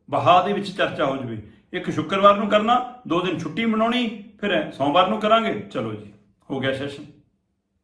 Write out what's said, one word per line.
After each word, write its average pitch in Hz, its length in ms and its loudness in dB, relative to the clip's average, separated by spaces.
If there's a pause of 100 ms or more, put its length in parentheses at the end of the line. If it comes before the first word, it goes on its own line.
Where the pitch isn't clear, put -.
ਬਹਾ 143 320 6
ਦੇ 202 120 -2
ਵਿੱਚ - 180 -4
ਚਰਚਾ 165 340 -2
ਹੋ 135 120 -2
ਜਾਵੇ। 113 240 -8 (320)
ਇੱਕ 175 160 -6
ਸ਼ੁੱਕਰਵਾਰ 196 480 4
ਨੂੰ 202 100 -2
ਕਰਨਾ, 214 600 2
ਦੋ 165 140 0
ਦਿਨ 180 160 -2
ਛੁੱਟੀ 170 280 -6
ਮਨਾਉਣੀ, 226 680 -2 (100)
ਫਿਰ 175 300 -2
ਸੋਮਵਾਰ 147 360 2
ਨੂੰ 214 120 -2
ਕਰਾਂਗੇ। 214 400 2
ਚਲੋ 120 340 -6
ਜੀ, 104 200 -16 (380)
ਹੋ 135 80 -6
ਗਿਆ 131 140 -2
ਸੈਸ਼ਨ। 143 320 -8 (800)